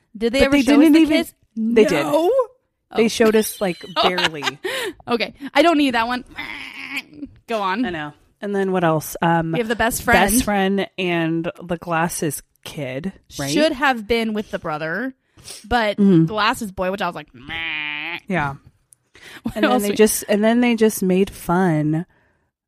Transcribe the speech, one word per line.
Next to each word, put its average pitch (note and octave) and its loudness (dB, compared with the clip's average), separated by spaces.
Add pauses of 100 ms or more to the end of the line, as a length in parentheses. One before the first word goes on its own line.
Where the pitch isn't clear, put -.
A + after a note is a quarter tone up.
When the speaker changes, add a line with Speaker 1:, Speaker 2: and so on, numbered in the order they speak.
(160)
Speaker 1:
Did A3 -2
they C4+ 4
Speaker 2:
But C#4 8
Speaker 1:
ever C#4 2
Speaker 2:
they C#4 4
Speaker 1:
show B3 4
Speaker 2:
didn't D4 8
Speaker 1:
us D#4+ 8
the D#4 8
Speaker 2:
even, D4+ 4
Speaker 1:
kiss? E4+ -2 (220)
Speaker 2:
they A3+ 4
did. - 0
Speaker 1:
No? D#4+ 2 (640)
Speaker 2:
They A3+ 2
Speaker 1:
Oh. - 2
Speaker 2:
showed A3 2
us, - 0
like, F#3 -6
Speaker 1:
<laughs> D4+ -2
Speaker 2:
barely. C#4 -2 (640)
Speaker 1:
Okay. A#3 -4 (200)
I C#4+ 4
don't E4 4
need C#4+ 2
that A3+ 0
one. B3 -6 (1200)
Go A3+ -4
on. G3 -2
Speaker 2:
I F3+ -2
know. D3+ -8 (280)
And G3+ -6
then G3 0
what F3+ 0
else? D#3+ 0
Um, E3 0
Speaker 1:
We G3+ -2
have A3+ -2
the A#3 -2
best A3+ -2
friend. G3 4
Speaker 2:
best B3+ 0
friend G3 0 (100)
and E3+ -2 (120)
the F3 -6
glasses E3 -4 (220)
kid, C#3 -8 (260)
right? C#3 -6
Speaker 1:
Should D#4 2
have B3 -2
been A3+ -2
with G#3 -6
the G3 -8
brother, E3 -6 (520)
but G#3+ -2
Speaker 2:
Mm-hmm. F#3 6
Speaker 1:
glasses G#3+ -2
boy, F#3 -4
which G3+ -6
I F3+ -4
was F3 -6
like, D3+ -16
"Meh." D3+ -8 (100)
Speaker 2:
Yeah. D3 -4
Speaker 1:
<laughs> - -20 (800)
What - -8
Speaker 2:
And A3 0
then C4+ 2
Speaker 1:
else B3 2
Speaker 2:
they A3 -4
Speaker 1:
we G#3 -2
Speaker 2:
just, - 2
and G#3 2
then A#3 4
they A#3+ 4
just A3 2
made F#3 2
fun D#3+ 0 (640)